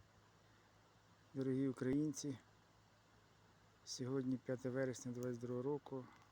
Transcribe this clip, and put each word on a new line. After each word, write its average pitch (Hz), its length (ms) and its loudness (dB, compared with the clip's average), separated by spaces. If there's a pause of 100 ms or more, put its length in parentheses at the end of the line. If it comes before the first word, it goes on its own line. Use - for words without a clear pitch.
(1300)
дорогі 135 340 2
українці. 135 720 0 (1500)
Сьогодні 131 520 0
п'яте 127 320 -2
вересня 127 420 0
двадцять 123 280 -2
другого 123 240 -2
року. 139 420 -2 (260)